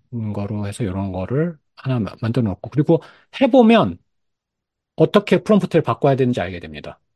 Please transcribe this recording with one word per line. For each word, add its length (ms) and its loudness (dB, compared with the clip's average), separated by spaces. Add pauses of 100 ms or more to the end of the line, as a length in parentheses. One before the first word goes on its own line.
(140)
음, 180 -6
거로 360 -6
해서 160 -8
이런 280 -6
거를 440 -4 (200)
하나 240 -4
마-, 120 -6 (100)
만들어 280 -2
놓고, 200 -10
그리고 320 2 (380)
해보면 580 4 (960)
어떻게 460 2
프롬프트를 400 2
바꿔야 340 0
되는지 240 0
알게 200 -8
됩니다. 400 -16 (160)